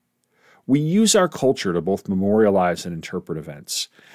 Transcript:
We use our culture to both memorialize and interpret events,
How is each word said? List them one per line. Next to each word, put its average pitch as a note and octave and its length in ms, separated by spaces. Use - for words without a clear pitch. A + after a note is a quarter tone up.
We C#3 120
use F#3+ 360
our F3+ 120
culture B2+ 460
to E2+ 80
both F#2+ 260
memorialize G2 800
and F2 80
interpret E2 460
events, D2+ 500